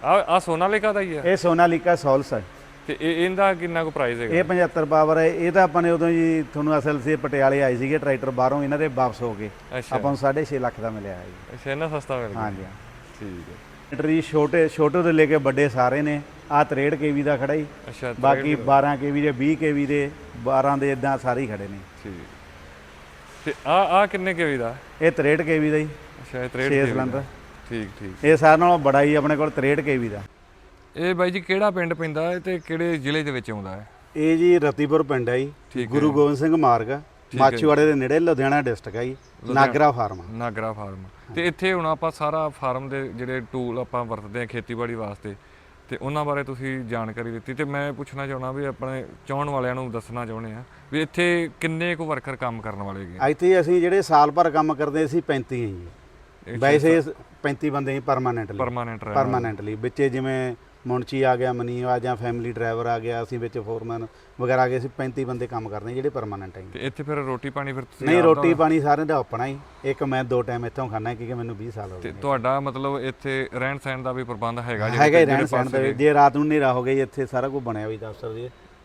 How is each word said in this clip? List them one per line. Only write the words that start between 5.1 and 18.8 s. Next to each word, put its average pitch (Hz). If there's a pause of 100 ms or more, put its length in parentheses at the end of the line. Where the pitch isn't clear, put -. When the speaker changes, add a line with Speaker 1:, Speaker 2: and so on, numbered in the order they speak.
Speaker 2:
ਹੈ। 160
ਇਹ 170
ਤਾਂ 190
ਆਪਾਂ 175
ਨੇ 170
ਉਦੋਂ 170
ਜੀ, 165 (100)
ਤੁਹਾਨੂੰ 151
ਅਸਲ 147
'ਚ 147
ਪਟਿਆਲੇ 139
ਆਏ 127
ਸੀਗੇ 135
ਟਰੈਕਟਰ 135
ਬਾਹਰੋਂ 131
ਇਹਨਾਂ 143
ਦੇ 156
ਵਾਪਸ 123
ਹੋ 117
ਕੇ। 104 (280)
Speaker 1:
ਅੱਛਾ। 127
Speaker 2:
ਆਪਾਂ 131
ਨੂੰ 139
ਸਾਢੇ 139
ਛੇ 139
ਲੱਖ 123
ਦਾ 113
ਮਿਲਿਆ 101
ਹੈ 90
ਜੀ। 92
Speaker 1:
ਅੱਛਾ, 135
ਇੰਨਾ 156
ਸਸਤਾ 143
ਮਿਲ 117
ਗਿਆ? 110
Speaker 2:
ਹਾਂਜੀ, 104
ਹਾਂ। 92 (500)
Speaker 1:
ਠੀਕ 104
ਹੈ। 87 (360)
Speaker 2:
ਟਰੈਕਟਰ 151
ਜੀ 160
ਛੋਟੇ, 156
ਛੋਟੇ 156
ਤੋਂ 165
ਲੈ 156
ਕੇ 147
ਵੱਡੇ 139
ਸਾਰੇ 127
ਨੇ। 147 (300)
ਆਹ 147
ਤਰੇਹਠ 143
ਕੇ 147
ਵੀ 143
ਦਾ 147
ਖੜਾ 139
ਜੀ। 151 (220)
Speaker 1:
ਅੱਛਾ, 123
Speaker 2:
ਬਾਕੀ 135
Speaker 1:
ਤਰੇਹਠ 147
Speaker 2:
ਬਾਰਾਂ 139